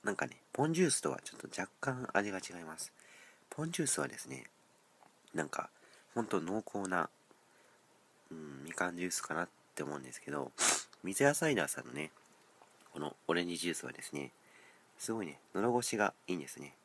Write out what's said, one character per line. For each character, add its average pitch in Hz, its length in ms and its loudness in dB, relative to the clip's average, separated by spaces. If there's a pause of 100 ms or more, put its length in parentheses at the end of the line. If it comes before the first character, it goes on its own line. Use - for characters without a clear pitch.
な 107 80 2
ん 95 40 0
か - 120 -2
ね、 - 100 -12 (160)
ポ 139 120 4
ン 160 80 4
ジ 180 100 6
ュ 165 40 8
ー - 40 4
ス - 100 2
と 139 100 2
は - 120 -4
ち - 100 -12
ょ - 40 -16
っ - 20 -16
と - 80 -10 (120)
若 - 120 -4 (100)
干 127 320 -2
味 101 180 4
が 95 80 -2
違 87 220 -10
い 82 40 -10
ま 80 120 -10
す。 - 160 -10 (560)
ポ 151 140 -4
ン 165 80 -2
ジ 175 100 -2
ュ 147 40 2
ー - 20 0
ス - 120 2
は 143 80 2
で - 100 -8
す - 100 -12
ね、 131 180 -10 (880)
な 80 100 0
ん 71 60 -4
か、 - 200 -4 (440)
ほ 117 80 2
ん 110 60 0
と 95 120 2
濃 95 260 0
厚 98 240 -2
な、 87 200 2 (1200)
う 82 40 -10
ん、 73 280 -10
み 80 100 -10
か 87 180 0
ん 87 60 -8
ジ 90 60 -2
ュ 92 40 0
ー 87 40 -2
ス - 100 -2
か - 120 -4
な 85 100 0
っ 87 60 -4 (260)
て - 80 -2
思 73 120 -2
う 69 40 -6
ん - 40 -10
で 127 100 -12
す - 80 -12
け 139 100 -8
ど、 135 200 -4 (520)
水 95 200 2
谷 143 120 8
サ 160 140 2
イ 135 60 6
ダ 78 120 4
ー - 20 -4
さ - 120 -4
ん - 60 -12
の 123 60 -12
ね、 151 180 -6 (800)
こ - 60 -10
の 76 160 -4 (120)
オ 80 60 4
レ 87 100 4
ン 87 40 0
ジ 87 100 -2
ジ 87 120 0
ュ - 20 2
ー - 20 0
ス - 120 -4
は - 60 -8
で - 100 -12
す - 120 -10
ね、 71 180 -4 (680)
す - 160 -4
ご 110 100 -2
い - 20 -2
ね、 71 140 -10 (140)
喉 117 260 4
越 120 100 0
し 113 80 0
が 104 160 4 (140)
い 92 60 0
い - 20 4
ん 82 40 -2
で 71 80 -6
す - 120 -12
ね。 71 260 -14